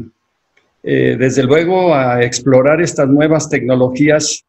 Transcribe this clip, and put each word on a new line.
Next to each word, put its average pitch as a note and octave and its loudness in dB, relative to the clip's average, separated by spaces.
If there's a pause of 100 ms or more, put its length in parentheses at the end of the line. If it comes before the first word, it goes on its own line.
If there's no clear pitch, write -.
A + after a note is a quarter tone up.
(840)
eh, B2+ 0
desde B2+ 0
luego, E3+ 0
a B2 0
explorar C3 2
estas D#3 -2
nuevas D3+ 0
tecnologías B2+ -2